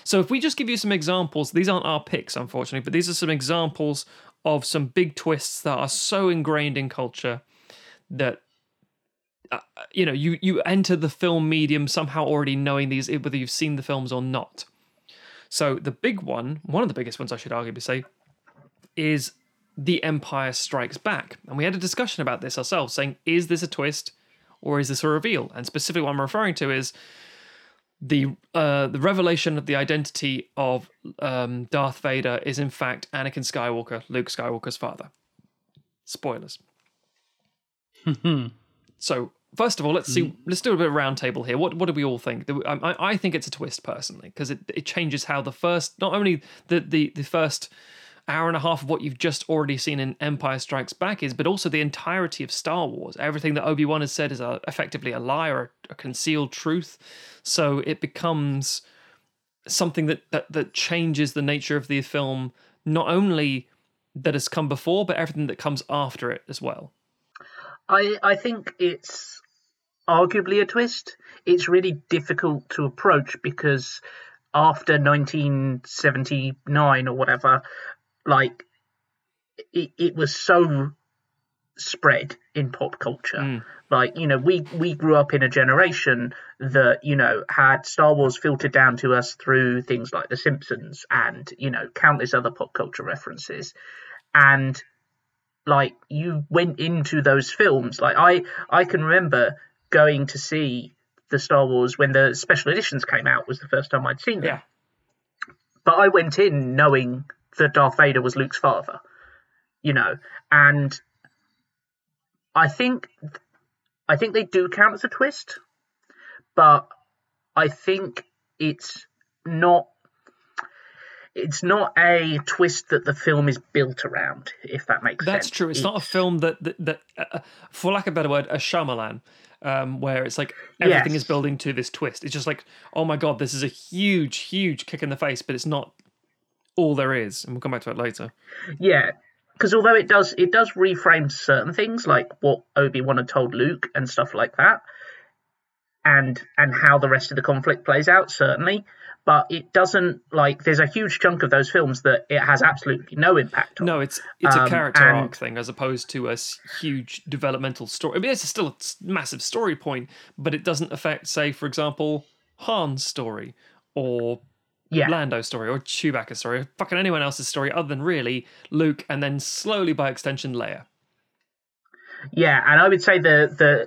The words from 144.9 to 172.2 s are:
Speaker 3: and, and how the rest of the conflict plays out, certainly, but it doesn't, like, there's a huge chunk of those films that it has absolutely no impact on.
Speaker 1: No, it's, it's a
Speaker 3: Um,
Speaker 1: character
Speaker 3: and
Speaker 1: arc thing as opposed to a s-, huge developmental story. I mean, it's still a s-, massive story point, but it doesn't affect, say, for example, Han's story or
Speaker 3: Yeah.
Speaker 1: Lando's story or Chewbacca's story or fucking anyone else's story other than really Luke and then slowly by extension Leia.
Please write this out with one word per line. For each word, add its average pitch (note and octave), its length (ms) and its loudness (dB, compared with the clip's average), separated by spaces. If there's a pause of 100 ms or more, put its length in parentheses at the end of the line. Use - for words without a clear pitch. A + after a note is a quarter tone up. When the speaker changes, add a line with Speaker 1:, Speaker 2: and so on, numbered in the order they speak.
Speaker 3:
and, C3+ 360 4 (160)
and C#3+ 180 4
how C#3+ 240 6
the C#3 100 2
rest C3 220 2
of C#3 60 -4
the C3+ 60 -2
conflict C#3 420 0
plays D3+ 240 4
out, F#3 220 6
certainly, D#3+ 540 0 (420)
but D3+ 240 6
it D#3+ 240 -8
doesn't, F#3 480 4 (100)
like, C#3+ 320 2
there's D#3 140 4
a D3+ 80 4
huge G3+ 320 -4
chunk F3 240 2
of C3+ 80 0
those C#3 200 4
films C#3 320 2
that C3 280 2
it D3 100 2
has C#3+ 220 4
absolutely D3+ 560 0
no E3+ 180 6
impact - 440 -2
on. F3 60 0
Speaker 1:
No, E3 140 0
it's, C#3 180 -6 (220)
it's C#3 160 6
a B2+ 60 6
Speaker 3:
Um, B2+ 80 4
Speaker 1:
character D3 360 6
Speaker 3:
and C3 120 8
Speaker 1:
arc A#2+ 180 -4
thing A#2 220 -8
as A#2 100 -6
opposed C3 420 -6
to B2 180 -4
a A#2 40 -2
s-, - 260 -8 (220)
huge C#3 480 -6
developmental C3+ 580 -4
story. - 300 -6
I F3+ 40 0
mean, B3 100 -2
it's G3 180 -4
still G#3 200 -4
a - 120 -12
s-, - 220 -10
massive D#3+ 400 -6
story G#3+ 340 -2
point, C3 320 -8 (300)
but D3 160 -2
it D3+ 100 -6
doesn't D#3+ 260 -2
affect, D3 360 -6
say, D3 260 -2
for D3 140 -8
example, D3+ 580 -4 (360)
Han's D#3 440 -2
story A2+ 500 -8 (400)
or A#2+ 460 -4 (480)
Speaker 3:
Yeah. D3 200 2
Speaker 1:
Lando's C3+ 380 -2
story A2+ 220 -8
or C3+ 120 -4
Chewbacca's C3 580 -4
story B2 220 -4
or C3 80 -10 (100)
fucking F3+ 180 -4
anyone F3+ 240 0
else's C#3+ 260 -4
story - 240 -2
other D#3+ 180 -4
than C#3 140 -6
really C3 440 -2 (240)
Luke D3+ 400 0
and C#3+ 120 -2
then C#3 160 -2
slowly F#3+ 540 -2
by C#3 160 0
extension C3+ 460 -6
Leia. A2+ 320 -8 (1500)